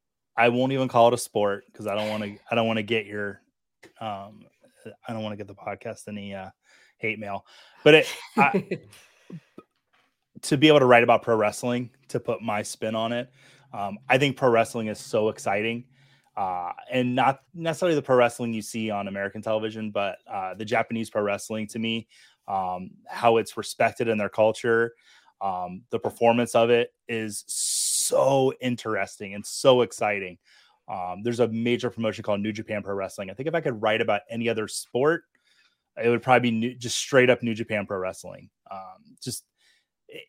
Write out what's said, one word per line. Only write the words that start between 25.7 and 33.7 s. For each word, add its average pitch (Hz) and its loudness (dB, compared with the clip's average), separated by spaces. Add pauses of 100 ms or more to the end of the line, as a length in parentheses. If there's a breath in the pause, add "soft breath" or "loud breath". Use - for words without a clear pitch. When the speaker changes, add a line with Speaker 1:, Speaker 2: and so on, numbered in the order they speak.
Speaker 1:
the 113 -4
performance 117 2
of 117 6
it 120 2 (140)
is 110 -6
so - 0
interesting 107 -4
and 104 -12
so 127 6
exciting. 101 -4 (500 soft breath)
Um, 90 -8
there's 117 0
a 113 4
major 117 -2
promotion 110 -4
called 104 -2
New 107 -2
Japan 104 -8
Pro 98 -6
Wrestling. 95 -8
I 92 -14
think 139 -10
if 160 -2
I 165 -2
could 123 -4